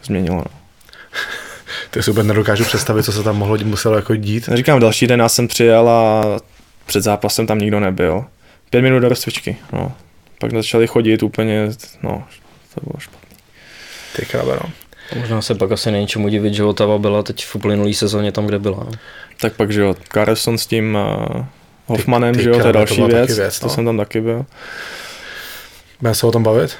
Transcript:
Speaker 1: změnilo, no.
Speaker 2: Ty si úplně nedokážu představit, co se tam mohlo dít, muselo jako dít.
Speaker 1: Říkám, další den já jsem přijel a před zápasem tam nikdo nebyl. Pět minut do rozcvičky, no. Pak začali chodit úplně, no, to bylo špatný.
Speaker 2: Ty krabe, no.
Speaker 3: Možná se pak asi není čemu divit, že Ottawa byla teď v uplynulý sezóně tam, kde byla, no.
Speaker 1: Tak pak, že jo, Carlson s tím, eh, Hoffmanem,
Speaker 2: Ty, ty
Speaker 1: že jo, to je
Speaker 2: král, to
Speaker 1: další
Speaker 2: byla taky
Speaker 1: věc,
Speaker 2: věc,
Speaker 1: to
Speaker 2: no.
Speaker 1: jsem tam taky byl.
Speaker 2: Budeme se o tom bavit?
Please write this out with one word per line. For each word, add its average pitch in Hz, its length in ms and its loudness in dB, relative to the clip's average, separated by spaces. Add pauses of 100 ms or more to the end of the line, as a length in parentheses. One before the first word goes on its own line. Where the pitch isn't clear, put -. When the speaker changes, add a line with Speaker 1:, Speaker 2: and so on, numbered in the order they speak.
Speaker 1:
změnilo, 92 320 -2
no. 80 80 -4 (1500)
Speaker 2:
Ty 113 120 -4
si 117 80 0
úplně 104 180 2
nedokážu 107 360 2
představit, 107 380 0
co 104 100 -2
se 104 100 -2
tam 107 140 0
mohlo 104 200 0
dít, 107 100 -4
muselo 107 300 0
jako 107 200 0
dít. 107 380 -4
Speaker 1:
Říkám, 127 260 4
další 113 260 4
den 120 140 4
já 117 80 4
jsem 120 200 0
přijel 117 400 6
a 110 360 4 (640)
před 101 160 0
zápasem 104 440 0
tam 107 120 0
nikdo 104 220 0
nebyl. 95 440 0 (460)
Pět 123 120 4
minut 131 180 4
do 123 80 4
rozcvičky, - 480 -4 (160)
no. 92 200 -4 (480)
Pak 117 120 -4
začali 113 340 2
chodit 110 360 2
úplně, 107 460 -2 (340)
no, - 200 -8 (520)
to - 120 -8
bylo - 140 -12
špatný. - 360 -20 (800)
Speaker 2:
Ty - 100 -6
krabe, - 260 -2 (120)
no. 170 60 -10 (500)
Speaker 3:
Možná 113 220 -4
se 117 120 -2
pak 98 180 0
asi 110 180 -2
není 101 160 0
čemu 104 220 -2
divit, 104 260 0
že 104 100 0
Ottawa 104 340 2
byla 104 240 0
teď - 220 -8
v - 120 -14
uplynulý 104 380 0
sezóně 104 380 -2
tam, 104 140 -2
kde 104 120 -2
byla, 98 220 -2
no. 120 100 -10 (500)
Speaker 1:
Tak 113 120 0
pak, 104 200 0
že 104 80 2
jo, 98 140 2 (180)
Carlson 110 460 0
s - 80 -6
tím, 110 320 0 (380)
eh, 123 80 -6 (420)
Hoffmanem, 120 480 0
Speaker 2:
Ty, 123 40 2
ty 120 60 0
Speaker 1:
že 117 60 4
jo, 120 40 6
to 120 40 4
je 117 40 4
Speaker 2:
král, 117 100 4
to 110 60 4
Speaker 1:
další 107 180 2
Speaker 2:
byla 117 120 4
taky 117 80 4 (100)
Speaker 1:
věc, 113 120 0
Speaker 2:
věc, - 220 -2
Speaker 1:
to 123 60 -6
Speaker 2:
no. 120 60 -2
Speaker 1:
jsem 117 120 -2
tam 113 120 0
taky 104 240 -2
byl. 117 260 -2 (1500)
Speaker 2:
Budeme 113 140 0
se - 120 0
o 117 40 6
tom 117 120 2
bavit? 113 380 2